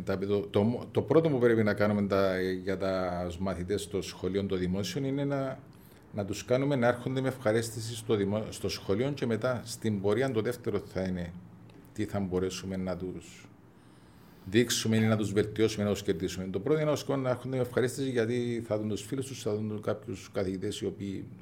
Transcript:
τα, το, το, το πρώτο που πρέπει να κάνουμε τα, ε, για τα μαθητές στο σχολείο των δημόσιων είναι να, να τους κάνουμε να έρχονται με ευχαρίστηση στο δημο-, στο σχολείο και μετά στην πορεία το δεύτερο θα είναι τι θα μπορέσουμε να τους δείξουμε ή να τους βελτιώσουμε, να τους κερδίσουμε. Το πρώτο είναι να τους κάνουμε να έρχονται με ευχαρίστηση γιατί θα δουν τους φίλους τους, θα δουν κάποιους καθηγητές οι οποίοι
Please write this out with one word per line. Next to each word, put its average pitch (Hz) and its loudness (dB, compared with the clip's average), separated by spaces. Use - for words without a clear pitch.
τα, 98 2
το, 101 2
το, 110 2
το 110 2
πρώτο 160 6
που 139 2
πρέπει 117 6
να 104 4
κάνουμε 104 4
τα, 98 4
ε, 92 2
για 92 -2
τα 92 0
μαθητές 95 -2
στο 95 -4
σχολείο 92 -2
των 92 0
δημόσιων 95 -2
είναι 139 -2
να, 135 -2
να 101 -2
τους 101 -6
κάνουμε 139 2
να 120 4
έρχονται 131 0
με 131 0
ευχαρίστηση 113 0
στο - 0
δημο-, 101 2
στο - -4
σχολείο 113 0
και 135 -4
μετά 123 0
στην 104 -2
πορεία 110 2
το 110 0
δεύτερο 107 -2
θα - -6
είναι 90 -4
τι 107 -4
θα 101 -4
μπορέσουμε 95 -2
να 92 -4
τους 90 -10
δείξουμε 110 2
ή 110 4
να 110 4
τους 101 -2
βελτιώσουμε, 104 2
να 104 2
τους 95 -2
κερδίσουμε. 92 -2
Το 95 -4
πρώτο 151 2
είναι 151 0
να 147 2
τους 135 -4
κάνουμε 135 -2
να 127 2
έρχονται 131 -6
με 127 2
ευχαρίστηση 123 0
γιατί 120 0
θα 107 2
δουν 107 -2
τους 104 -2
φίλους 135 -4
τους, - -12
θα 107 -2
δουν 107 -4
κάποιους - -6
καθηγητές 98 -2
οι - -2
οποίοι 95 -6